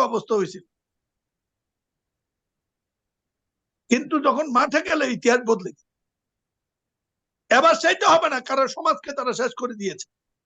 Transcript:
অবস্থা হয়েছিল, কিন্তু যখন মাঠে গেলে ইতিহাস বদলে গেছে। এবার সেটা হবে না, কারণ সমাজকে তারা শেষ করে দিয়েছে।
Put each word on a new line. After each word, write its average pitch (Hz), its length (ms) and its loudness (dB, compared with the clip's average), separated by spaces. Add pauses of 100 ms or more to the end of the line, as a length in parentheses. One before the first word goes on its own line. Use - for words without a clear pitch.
অবস্থা 233 260 -4
হয়েছিল, - 280 -4 (3250)
কিন্তু 294 240 0 (120)
যখন 277 180 0 (120)
মাঠে 294 320 0
গেলে 311 160 0 (120)
ইতিহাস 240 320 2
বদলে 185 260 -4
গেছে। - 140 -20 (1700)
এবার 320 160 6 (100)
সেটা 370 300 2
হবে 330 200 4
না, 254 60 -4 (100)
কারণ 269 260 0
সমাজকে 320 420 -2
তারা 254 240 -4
শেষ 247 100 -2 (100)
করে 247 200 -6
দিয়েছে। 185 260 -8 (380)